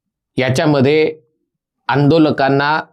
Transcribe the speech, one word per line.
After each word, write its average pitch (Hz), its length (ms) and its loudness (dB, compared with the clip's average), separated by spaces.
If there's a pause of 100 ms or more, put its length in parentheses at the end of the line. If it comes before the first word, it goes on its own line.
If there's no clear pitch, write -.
(380)
याच्यामध्ये 143 760 0 (720)
आंदोलकांना 143 920 0 (100)